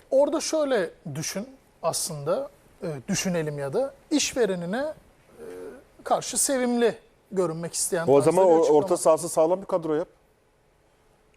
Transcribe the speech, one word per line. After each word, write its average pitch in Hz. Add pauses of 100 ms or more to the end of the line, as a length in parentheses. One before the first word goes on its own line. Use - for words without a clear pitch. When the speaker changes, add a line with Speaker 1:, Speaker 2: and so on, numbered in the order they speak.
(120)
Speaker 1:
Orada 285
şöyle 269 (260)
düşün 190 (360)
aslında, 165 (340)
e, 185 (200)
düşünelim 160
ya 139
da 269 (180)
işverenine, 196
e, 302 (1120)
karşı 226
sevimli 240 (360)
görünmek 170
isteyen 170
Speaker 2:
O 139
zaman 165
Speaker 1:
tarzda 185
bir 160
Speaker 2:
o-, 165
Speaker 1:
açıklama. 151
Speaker 2:
orta 180
sahası 160
sağlam 175
bir 202
kadro 165
yap. 170 (1300)